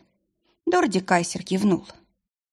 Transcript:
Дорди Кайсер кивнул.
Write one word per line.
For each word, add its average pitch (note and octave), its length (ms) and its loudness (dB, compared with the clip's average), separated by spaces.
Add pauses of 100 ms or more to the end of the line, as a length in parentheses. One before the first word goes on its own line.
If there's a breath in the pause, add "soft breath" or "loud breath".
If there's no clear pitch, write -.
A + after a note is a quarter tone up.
(640)
Дорди D#4+ 360 2
Кайсер F3+ 420 -2
кивнул. F#3+ 420 0 (680)